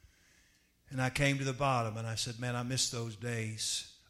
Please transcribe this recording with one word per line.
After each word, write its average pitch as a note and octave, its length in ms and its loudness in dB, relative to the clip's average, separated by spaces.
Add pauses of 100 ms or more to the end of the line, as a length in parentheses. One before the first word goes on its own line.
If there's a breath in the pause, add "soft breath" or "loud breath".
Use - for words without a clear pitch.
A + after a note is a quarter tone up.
(920)
And C3 120 -2
I C3 80 2
came C#3 280 4
to C3+ 60 -2
the C3+ 80 2
bottom, A#2+ 440 2
and A2+ 100 -4
I A2+ 80 -2
said, A2+ 240 -4
"Man, B2 160 -2
I B2 80 0
miss B2+ 260 0
those A#2 280 -4
days A2 720 -4 (220)